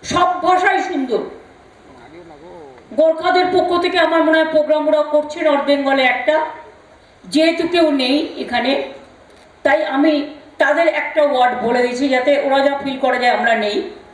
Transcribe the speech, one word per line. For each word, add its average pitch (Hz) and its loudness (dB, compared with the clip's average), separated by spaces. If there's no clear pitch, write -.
সব 359 0
ভাষাই 370 2
সুন্দর। 262 -4
গোর্খাদের 320 2
পক্ষ 349 2
থেকে 359 0
আমার 320 2
মনে 311 4
হয় 320 2
প্রোগ্রাম 302 2
ওরা 302 2
করছে 302 -2
নর্থ 285 2
বেঙ্গলে 269 0
একটা, 247 0
যেহেতু 330 0
কেউ 339 2
নেই 277 0
এখানে, 240 -4
তাই 302 2
আমি 285 0
তাদের 302 2
একটা 294 -2
ওয়ার্ড 247 0
বলে 247 0
দিয়েছি, 247 -2
যাতে 277 2
ওরা 277 2
যা 285 -2
ফিল 269 -8
করে 247 0
যায় 240 0
আমরা 226 0
নেই। 214 -4